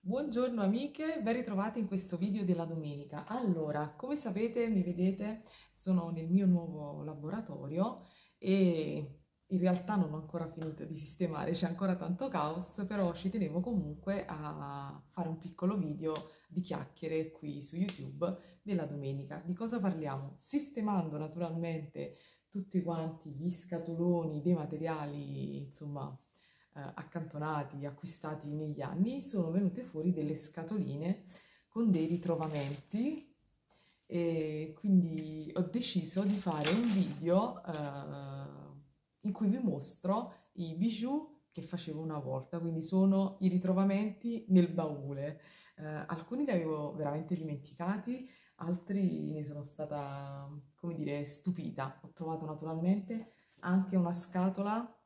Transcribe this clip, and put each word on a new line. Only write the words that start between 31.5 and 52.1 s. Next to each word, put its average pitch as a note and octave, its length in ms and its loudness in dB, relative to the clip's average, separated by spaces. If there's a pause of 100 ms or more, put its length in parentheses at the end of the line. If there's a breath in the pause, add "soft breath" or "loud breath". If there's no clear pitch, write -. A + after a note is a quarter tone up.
con A3+ 220 4
dei D#3+ 160 6
ritrovamenti E3+ 1300 -2 (720 soft breath)
e D#3 720 0
quindi D#3+ 760 4
ho F3+ 80 0
deciso F#3 600 0
di G3+ 120 4
fare D#3 360 0
un A3+ 220 4
video, F3+ 720 4
eh, C#3+ 1040 -8 (540)
in G#3 100 0
cui G#3+ 160 2
vi A#3+ 100 4
mostro F#3+ 720 -2 (220 loud breath)
i E3 220 -6
bijou A#3 720 0
che - 120 -10
facevo D#3+ 380 -6
una D#3 180 -4
volta, C3 420 -4
quindi E3 220 -2
sono G3 580 4
i F#3+ 80 6
ritrovamenti G3 1000 2
nel F3 200 10
baule. D3 720 -2 (360 loud breath)
Eh, D#3 80 -12
alcuni E3 600 -4
li C4+ 80 0
avevo D3+ 420 0
veramente D#3 400 -2
dimenticati, F3 920 -4 (280 loud breath)
altri F3 760 0
ne D3+ 140 -4
sono C#3+ 200 -8
stata, C#3 840 -8 (280)
come E3+ 180 -6
dire, C#3+ 300 -2
stupita. C#3 800 -4
Ho - 100 -18